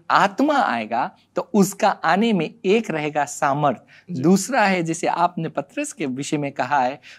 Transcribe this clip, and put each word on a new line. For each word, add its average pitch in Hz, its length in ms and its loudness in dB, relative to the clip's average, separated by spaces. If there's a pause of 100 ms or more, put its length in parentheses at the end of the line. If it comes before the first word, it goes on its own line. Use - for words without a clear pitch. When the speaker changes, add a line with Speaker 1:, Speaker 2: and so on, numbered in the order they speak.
Speaker 1:
आत्मा 202 440 2
आएगा, 117 640 -2 (200)
तो - 180 -4
उसका 196 340 2
आने 190 440 0
में 165 220 -2 (100)
एक 220 260 2
रहेगा 151 340 -4
सामर्थ। 143 580 0 (280)
Speaker 2:
जी। 147 120 -6
Speaker 1:
दूसरा 196 400 4
है, 190 200 2
जैसे 165 240 -4
आपने 170 420 -2
पतरस - 440 -8
के 160 140 -8
विषय 139 320 -4
में 139 140 -6
कहा 135 260 -2
है, 131 220 -2 (180)